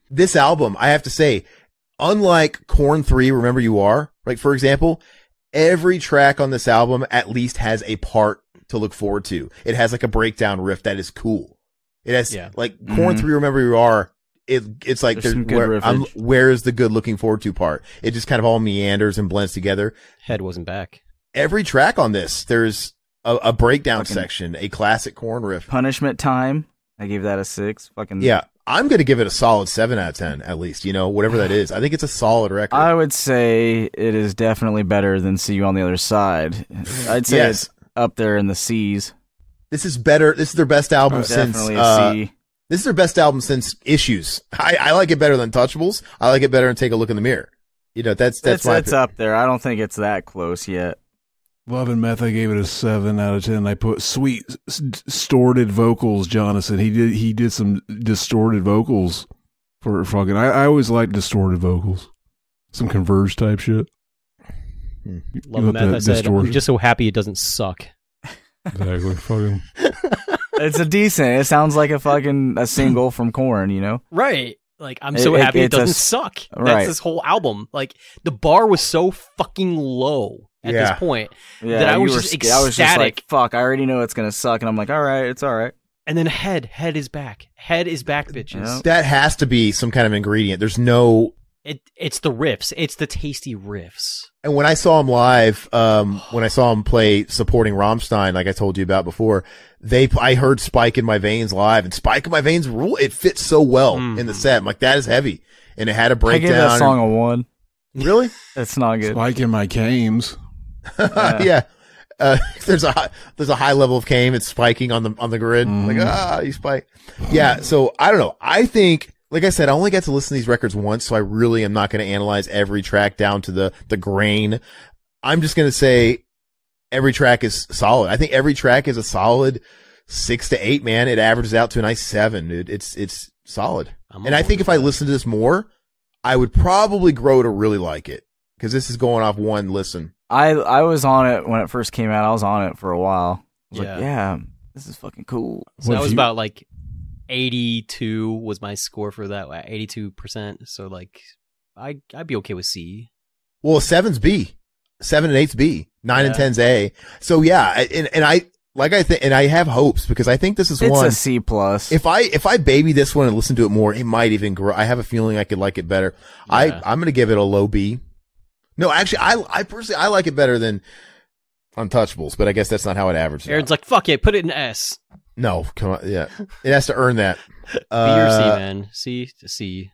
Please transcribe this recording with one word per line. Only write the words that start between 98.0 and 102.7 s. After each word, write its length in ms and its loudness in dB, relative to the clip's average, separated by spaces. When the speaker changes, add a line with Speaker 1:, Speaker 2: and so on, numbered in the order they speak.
Speaker 1:
like 140 -2
I 40 -2
told 280 -2
you 40 0
about 220 0
before, 380 0
they, 300 2
I 140 4
heard 260 4
Spike 380 2
in 80 0
My 140 2
Veins 340 -2
live, 320 2
and 80 -10
Spike 320 -2
in 60 -8
My 100 2
Veins 260 0
rule. 280 -4